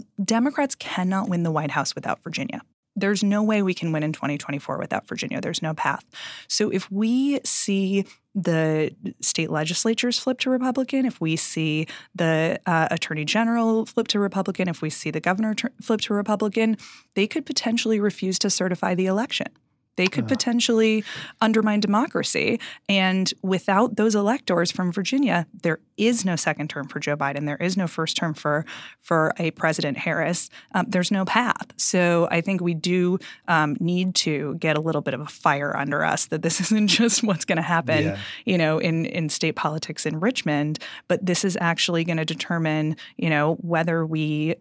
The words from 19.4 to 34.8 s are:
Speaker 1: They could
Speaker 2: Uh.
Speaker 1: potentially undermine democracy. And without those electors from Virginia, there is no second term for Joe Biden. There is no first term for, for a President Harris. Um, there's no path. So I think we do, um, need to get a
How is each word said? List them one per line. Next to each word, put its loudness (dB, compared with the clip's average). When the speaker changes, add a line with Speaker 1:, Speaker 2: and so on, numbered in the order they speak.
Speaker 1:
They 2
could -2
Speaker 2:
Uh. -6
Speaker 1:
potentially 2
undermine 4
democracy. 2
And 2
without 2
those 4
electors 2
from -2
Virginia, 0
there 2
is 2
no 0
second -2
term -8
for -8
Joe -2
Biden. -2
There -4
is -2
no 0
first -4
term -2
for, 0
for 2
a -2
President 0
Harris. -2
Um, 2
there's 0
no 0
path. 0
So 2
I 0
think -2
we 0
do, 2
um, 2
need 0
to -2
get 2
a 0